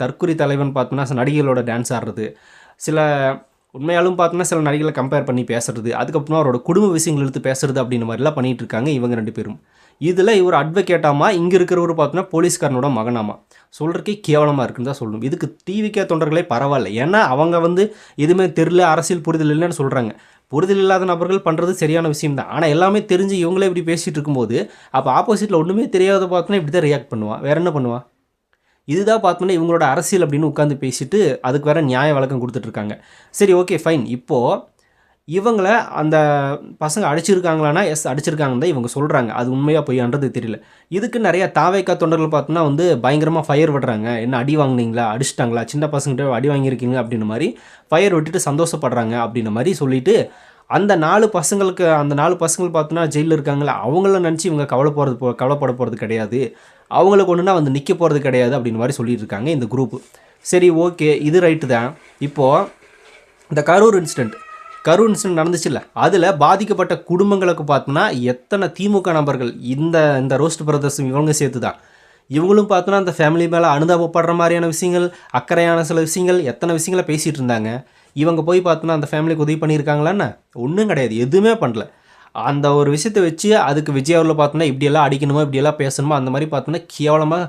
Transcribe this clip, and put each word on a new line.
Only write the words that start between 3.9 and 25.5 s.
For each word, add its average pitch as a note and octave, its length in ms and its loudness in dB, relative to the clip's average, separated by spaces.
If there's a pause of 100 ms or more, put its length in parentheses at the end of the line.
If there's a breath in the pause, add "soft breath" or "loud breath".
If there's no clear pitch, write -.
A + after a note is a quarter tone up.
பார்த்தோன்னா F3 300 0
சில D#3+ 180 0
நடிகைகளை D3+ 300 0
கம்பேர் C#3 320 -2
பண்ணி B2 240 -2
பேசுறது, A#2 380 -4 (100)
அதுக்கப்புறமா D3+ 400 -2
அவரோட B2+ 260 2
குடும்ப F#3+ 300 4
விஷயங்கள் D#3 300 0
எடுத்து C3 220 -4
பேசுறது C3+ 340 -2
அப்படின்னு A#2 260 -2
மாதிரிலாம் C3 280 -2
பண்ணிட்டு B2+ 280 -2
இருக்காங்க A2+ 240 -4 (100)
இவங்க A#2+ 220 -2
ரெண்டு G#2+ 160 -6
பேரும். G#2 200 -10 (440 soft breath)
இதுல F3+ 300 2 (100)
இவர் F3+ 180 4
அட்வொகேட்டாமா, D#3 680 0 (120)
இங்க F3 200 0
இருக்கிறவரு F3 400 0
பார்த்தோன்னா D3 320 0
போலீஸ்காரனோட D3+ 560 0 (120)
மகனாமா. A2 360 -4 (400 soft breath)
சொல்றதுக்கே F3 400 -4 (140)
கேவலமா D3 360 2
இருக்குன்னு A#2+ 260 -6
தான் C#3 100 -8
சொல்லணும். A2 280 -6
இதுக்கு D3+ 180 -4 (200)
டி F#3 160 -6
வி G#3 140 -2
கே G3 160 0
தொண்டர்களே D#3+ 300 0 (100)
பரவாயில்ல, A#2+ 500 0
ஏன்னா F#3 180 2 (140)
அவங்க E3+ 320 2
வந்து F3+ 160 2 (420 loud breath)
எதுவுமே F3+ 220 4 (140)
தெரியல, E3+ 220 4 (100)
அரசியல் D#3+ 340 -2
புரிதல் D#3 280 0
இல்லைன்னு E3 260 -2
சொல்றாங்க. C3 320 -2 (400 soft breath)
புரிதல் F#3 320 2
இல்லாத F#3+ 280 2
நபர்கள் F3 340 0
பண்றது E3 360 0
சரியான D#3+ 320 2
விஷயம் D3 260 -4
தான். F2+ 160 -8
ஆனா E3 100 0 (100)
எல்லாமே G3 260 2 (100)
தெரிஞ்சு G3 300 0
இவங்களே F#3 280 0
இப்படி F3 220 -4
பேசிட்டு E3 260 -4
இருக்கும்போது, B2+ 400 -2 (380 loud breath)
அப்ப C3 100 0 (120)
ஆப்போசிட்ல G3+ 440 2